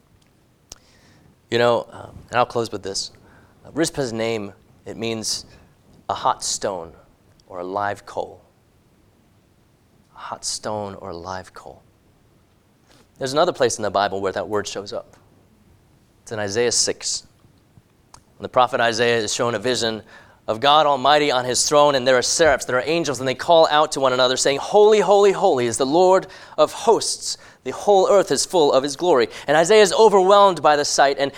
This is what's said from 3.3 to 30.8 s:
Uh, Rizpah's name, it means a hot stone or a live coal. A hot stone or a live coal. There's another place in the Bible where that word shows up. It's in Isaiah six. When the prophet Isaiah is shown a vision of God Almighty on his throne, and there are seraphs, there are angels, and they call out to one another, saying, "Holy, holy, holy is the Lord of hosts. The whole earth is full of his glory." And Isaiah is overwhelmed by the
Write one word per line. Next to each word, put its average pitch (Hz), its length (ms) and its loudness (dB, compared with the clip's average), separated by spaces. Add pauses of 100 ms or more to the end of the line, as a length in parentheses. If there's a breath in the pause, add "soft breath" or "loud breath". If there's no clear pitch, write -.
Uh, - 60 -20
Rizpah's 139 420 -6
name, 113 420 -6 (300)
it 98 120 -14
means 110 500 -8 (640 soft breath)
a 98 60 -4
hot - 280 -4
stone 90 500 -8 (540)
or 92 140 -14
a 90 40 -10
live 101 400 -6
coal. 87 380 -12 (1700)
A - 20 -20
hot - 260 -10
stone 104 520 -8
or 95 140 -14
a 85 60 -12
live 90 380 -12
coal. - 300 -20 (1300 soft breath)
There's 131 140 -8
another 160 200 0
place 123 260 -2
in 110 60 -6
the 101 80 -4
Bible 98 280 -2
where 95 120 -4
that 92 160 -6
word 104 180 -4
shows 104 260 -12
up. - 240 -14 (1080)
It's - 100 -18
in 107 80 -6
Isaiah 107 320 -2
six. - 520 -4 (1120)
When 101 60 -14
the 95 40 -8
prophet 123 320 0
Isaiah 117 380 0
is 107 140 -4
shown 120 220 -2
a 104 60 -4
vision 113 420 -4 (460 loud breath)
of 110 100 -4
God 143 260 4
Almighty 143 460 2
on 123 140 -2
his 123 240 -2
throne, 147 260 4
and 127 100 -2
there 131 140 4
are 120 40 0
seraphs, 143 420 0
there 127 120 -4
are 123 80 -2
angels, 147 360 -4
and 131 80 -6
they 131 80 -4
call 160 340 4
out 151 220 2
to 143 80 -6
one 131 120 2
another, 127 240 2
saying, 139 220 0
"Holy, 208 400 4
holy, 202 320 4
holy 160 360 0
is 113 120 -4
the 139 80 -2
Lord 185 400 2 (320 loud breath)
of 151 140 2
hosts. - 680 -2 (240 loud breath)
The 127 80 -10
whole 190 380 2
earth 180 240 2
is 131 120 -2
full 156 280 2
of 131 100 2
his 139 140 -6
glory." 147 320 0 (180 loud breath)
And 143 100 2
Isaiah 196 260 6
is 180 100 2
overwhelmed 196 680 6
by 151 140 4
the 147 100 0